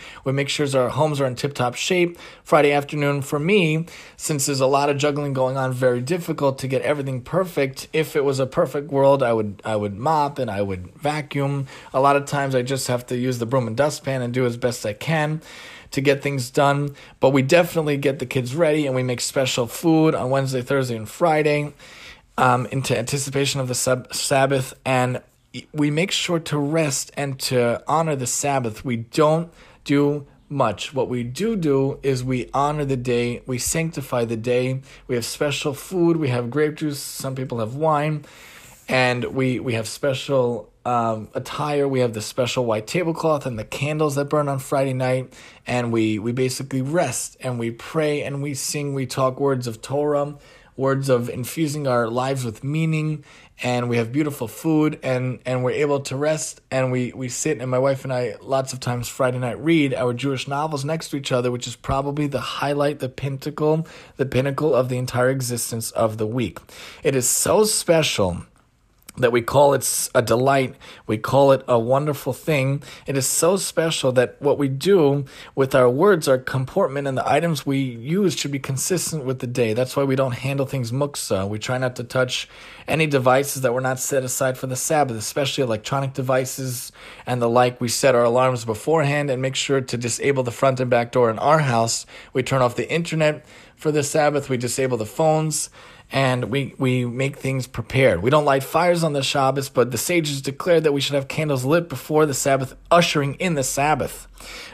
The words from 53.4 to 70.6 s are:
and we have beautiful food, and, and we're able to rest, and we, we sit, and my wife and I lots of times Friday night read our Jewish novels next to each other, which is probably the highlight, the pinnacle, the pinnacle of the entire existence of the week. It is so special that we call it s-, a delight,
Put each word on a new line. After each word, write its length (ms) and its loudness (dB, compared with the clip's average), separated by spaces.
and 240 0
we 100 0
have 140 0
beautiful 360 -2
food, 560 0
and, 420 -2
and 180 -2
we're 60 0
able 300 0
to 160 -8
rest, 440 -2
and 200 0
we, 220 -2
we 160 -8
sit, 320 -4
and 80 -6
my 80 0
wife 260 2
and 80 -8
I 300 -2
lots 320 -2
of 60 -12
times 280 -4
Friday 300 0
night 260 -6
read 300 4
our 200 0
Jewish 340 -4
novels 360 -4
next 260 -6
to 80 -4
each 140 -8
other, 200 2
which 160 -6
is 80 -10
probably 500 -2
the 140 -2
highlight, 580 -2
the 120 -4
pinnacle, 760 -2
the 80 0
pinnacle 480 0
of 160 4
the 80 -2
entire 320 0
existence 600 -4
of 260 0
the 80 -2
week. 320 -4
It 120 2
is 140 0
so 360 4
special 800 0
that 160 4
we 80 4
call 320 6
it 80 0
s-, 340 -4
a 60 6
delight, 520 2